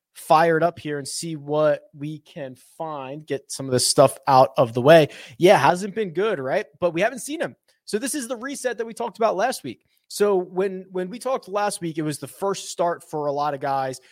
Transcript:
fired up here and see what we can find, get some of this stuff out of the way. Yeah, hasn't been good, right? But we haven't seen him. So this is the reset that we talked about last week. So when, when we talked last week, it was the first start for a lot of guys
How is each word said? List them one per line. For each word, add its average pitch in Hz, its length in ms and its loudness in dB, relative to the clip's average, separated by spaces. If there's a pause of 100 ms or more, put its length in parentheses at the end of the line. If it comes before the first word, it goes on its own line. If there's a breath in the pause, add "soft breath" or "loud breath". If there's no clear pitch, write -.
(120)
fired 160 520 4
up 170 160 -2
here 147 180 -8
and 139 80 -10
see 165 300 -10
what 147 480 0 (100)
we 151 240 -10
can 135 380 -14
find, 151 680 -12
get - 280 -8
some 135 140 -10
of 131 40 -8
this 123 160 2
stuff - 400 4
out 135 300 6
of 117 180 2
the 120 80 0
way. 156 240 8 (320 loud breath)
Yeah, 180 180 8
hasn't 175 380 2
been 214 160 -4
good, 180 300 -2
right? 151 260 -4 (140)
But 175 140 0
we 165 60 -2
haven't 233 200 -2
seen 311 200 -8
him. 147 140 -6 (300)
So - 120 -6
this 247 200 -6
is 254 100 -8
the 247 100 -8
reset 247 420 -8
that 226 60 -6
we 226 80 -12
talked 233 260 -8
about 208 180 2
last 226 260 -2
week. 123 220 -12 (240)
So 202 260 0
when, 185 560 -4
when 185 200 -6
we 240 100 -12
talked 254 280 -4
last 202 320 -4
week, 165 160 -6
it 160 60 -4
was 151 160 -4
the - 80 -14
first - 440 -6
start 170 380 -4
for 151 180 -6
a 143 60 -2
lot 143 220 -2
of 135 60 -8
guys 135 400 -4 (120)